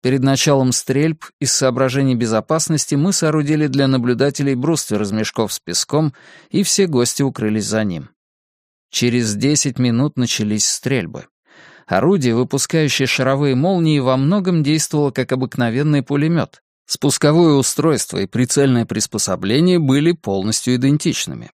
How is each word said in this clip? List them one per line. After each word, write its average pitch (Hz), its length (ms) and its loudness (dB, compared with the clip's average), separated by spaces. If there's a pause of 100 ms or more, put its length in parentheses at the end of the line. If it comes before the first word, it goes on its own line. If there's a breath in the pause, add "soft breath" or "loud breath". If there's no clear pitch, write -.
Перед 127 200 0
началом 135 500 2
стрельб 151 520 -2 (140)
из 131 160 -2
соображений 131 600 0
безопасности 120 840 -2
мы 175 180 0
соорудили 151 540 0
для 135 200 2
наблюдателей 135 680 0
бруствер 127 460 -2
из 101 120 -4
мешков 110 380 -2
с - 100 -8
песком, 147 520 -2 (380 loud breath)
и 202 120 0
все 196 240 0
гости 127 360 0
укрылись 107 420 -2
за 107 200 -2
ним. 82 260 -6 (800)
Через 117 440 0
десять 135 440 -2
минут 123 400 0
начались 107 500 -2
стрельбы. 123 560 -4 (680 loud breath)
Орудие, 123 460 2
выпускающее 135 720 0
шаровые 135 500 0
молнии, 160 420 2
во 131 180 2
многом 175 460 2
действовало 147 480 0
как 131 220 -4
обыкновенный 131 720 0
пулемёт. 147 580 -2 (240)
Спусковое 151 680 2
устройство 135 640 0
и 98 80 -4
прицельное 123 600 2
приспособление 110 960 0
были 147 320 2
полностью 110 640 -2
идентичными. 131 800 -2